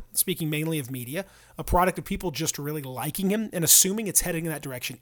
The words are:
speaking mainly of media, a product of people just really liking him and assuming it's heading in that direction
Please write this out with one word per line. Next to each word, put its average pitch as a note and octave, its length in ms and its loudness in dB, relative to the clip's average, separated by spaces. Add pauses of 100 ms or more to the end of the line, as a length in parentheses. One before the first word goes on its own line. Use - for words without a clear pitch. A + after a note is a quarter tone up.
(140)
speaking E3+ 360 0
mainly D#3 300 0
of B2 100 -8
media, C3 360 -6 (300)
a D#3+ 80 -8
product F3+ 360 4
of D#3 60 -10
people F#3+ 260 -2
just C#3+ 260 -2
really D3+ 240 -6
liking C3 480 -2
him G#3+ 240 0
and F3 100 0
assuming G3 440 6
it's D#3+ 140 2
heading E3+ 260 -2
in D#3+ 40 -2
that D3 120 -6
direction B2+ 380 -8